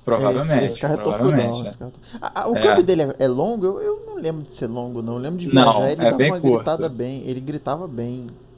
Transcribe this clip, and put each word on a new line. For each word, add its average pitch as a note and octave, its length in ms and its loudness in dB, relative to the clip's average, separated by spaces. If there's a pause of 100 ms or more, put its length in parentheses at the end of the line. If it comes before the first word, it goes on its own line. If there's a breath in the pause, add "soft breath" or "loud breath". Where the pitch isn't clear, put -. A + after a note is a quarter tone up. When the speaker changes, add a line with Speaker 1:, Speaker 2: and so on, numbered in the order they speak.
Speaker 1:
Provavelmente, C3+ 600 2
Speaker 2:
É, - 20 2
esse, B2 80 -2
esse - 80 -10
carro D3 140 0
é - 20 0
tocudão, G#2+ 220 0
Speaker 1:
provavelmente, B2 400 2
Speaker 2:
esse A#2+ 80 -8
Speaker 1:
é. G#2 60 -10
Speaker 2:
carro B2 180 -14
é - 260 -20
to-, - 20 -
a, - 220 -6
a, - 60 -4
o A#3 80 0
Speaker 1:
É. - 80 0
Speaker 2:
câmbio - 200 6
dele F3 200 2
é, C3+ 160 -4
é C3+ 80 4
longo? F3 400 0
Eu, G3 120 -2
eu G#4+ 280 -4
não G#4+ 80 -12
lembro D#3+ 260 -6
de - 160 -16
ser - 80 -6
longo, A#2+ 380 -6
não. A#2 100 -4
Eu B2 60 -6
lembro D3+ 180 -6
de F3 80 -8
Speaker 1:
Não, B2 280 6
Speaker 2:
viajar, C3 180 2
ele D#3 100 -4
Speaker 1:
é - 40 4
Speaker 2:
dava C#3+ 120 4
Speaker 1:
bem C#3 140 4
Speaker 2:
uma F3+ 80 -2
gritada C3+ 380 2
Speaker 1:
curto. D#3+ 180 -4
Speaker 2:
bem, B2 260 -8
ele B2+ 180 -6
gritava D3 480 -8
bem. B2 400 -8 (300)